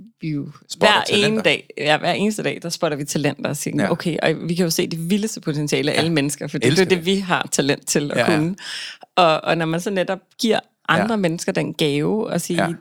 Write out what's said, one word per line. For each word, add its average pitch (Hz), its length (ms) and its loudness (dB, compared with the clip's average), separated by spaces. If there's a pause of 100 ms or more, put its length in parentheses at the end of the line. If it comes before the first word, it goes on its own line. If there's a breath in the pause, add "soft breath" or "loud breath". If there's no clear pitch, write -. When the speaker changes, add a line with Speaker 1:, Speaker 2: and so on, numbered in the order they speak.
(200)
Speaker 1:
vi 165 80 -8
jo 147 240 -6 (160)
Speaker 2:
Spotter 208 280 4
Speaker 1:
hver 156 100 2
Speaker 2:
talenter. 208 220 2
Speaker 1:
ene 220 140 0
dag, 156 260 2 (100)
ja, 147 200 2
hver 170 140 0
eneste 202 300 0
dag, 143 200 -2
der 170 60 -8
spotter 160 280 -2
vi 143 80 -6
talenter 143 460 -2
og 147 60 -2
siger, - 260 -2
Speaker 2:
Ja. 190 80 0
Speaker 1:
"Okay," 170 320 -2
og 151 260 0
vi 175 60 -2
kan 180 100 2
jo 165 60 0
se 170 160 0
det 170 240 -6
vildeste 208 300 -2
potentiale 147 500 0
af - 40 -2
Speaker 2:
Ja. - 60 2
Speaker 1:
alle 165 120 0
mennesker, 147 360 0
for 151 100 -6
det 113 80 0
er 127 40 6
Speaker 2:
Elsker 180 140 4
Speaker 1:
jo 170 60 0
det, 185 60 6
Speaker 2:
det. 165 100 -4
Speaker 1:
vi 196 120 2
har 180 340 -2
talent - 340 0
til 147 260 0
at - 60 0
Speaker 2:
Ja, 113 140 4
ja. 107 60 2
Speaker 1:
kunne. 165 180 0 (600 loud breath)
Og, 160 280 4
og 160 120 2
når 165 100 0
man 165 140 0
så 208 100 -6
netop 185 280 -2 (220)
giver 220 200 2 (280)
andre 208 240 2
Speaker 2:
Ja. 220 40 2
Speaker 1:
mennesker 180 360 -2
den 160 220 -2
gave 156 560 0
og 170 100 -2
sige, 175 260 -2
Speaker 2:
Ja. 170 140 -2